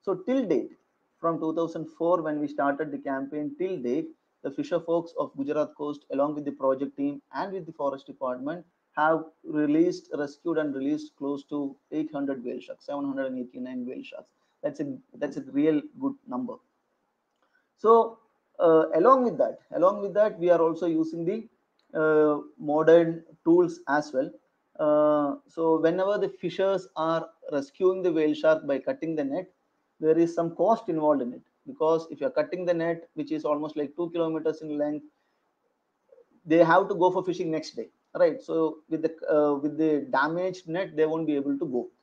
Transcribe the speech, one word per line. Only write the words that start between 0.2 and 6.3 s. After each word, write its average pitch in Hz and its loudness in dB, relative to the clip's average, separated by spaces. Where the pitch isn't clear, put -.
date, 147 -2
from 165 -2
two 160 -4
thousand 165 -4
four, 170 2
when 151 -4
we 147 -4
started 143 -2
the 139 -8
campaign, 139 -6
till 185 -4
date, 135 -4
the 143 -6
fisher 156 -4
folks 165 -4
of 143 -6
Gujarat 147 -4
coast, 147 -8
along 143 0